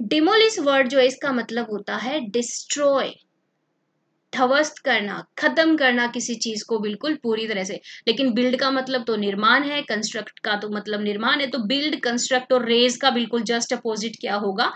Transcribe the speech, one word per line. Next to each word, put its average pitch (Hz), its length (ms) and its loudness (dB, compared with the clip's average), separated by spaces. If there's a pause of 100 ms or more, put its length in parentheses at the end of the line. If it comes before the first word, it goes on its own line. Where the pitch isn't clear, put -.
डिमोलिश 392 560 4
वर्ड 269 300 4
जो 277 100 2
है, 254 80 8
इसका 269 260 0
मतलब 226 380 -2
होता 208 260 -6
है 262 240 -4
डिस्ट्रॉय, 240 920 0 (1300)
ध्वस्त 277 420 2
करना, 208 480 -2 (120)
खत्म 320 380 4
करना 247 300 2
किसी 233 280 -6
चीज 220 280 -6
को 220 160 -2
बिल्कुल 208 360 -4
पूरी 220 340 -4
तरह 190 160 -4
से। 185 160 -8 (280)
लेकिन 240 240 0
बिल्ड 247 240 2
का 269 140 0
मतलब 262 340 -2
तो 220 120 -2
निर्माण 208 460 2
है, 285 200 -2
कंस्ट्रक्ट 214 560 -6
का 214 180 -2
तो 214 120 -8
मतलब 208 320 -4
निर्माण 220 400 0
है, 277 60 0
तो 254 120 -4
बिल्ड, 277 420 -2
कंस्ट्रक्ट 247 520 0
और 240 120 4
रेज 240 320 4
का 269 140 2
बिल्कुल 233 320 -2
just 233 300 -2
अपोजिट 220 480 -4
क्या 202 140 -4
होगा? 202 420 -2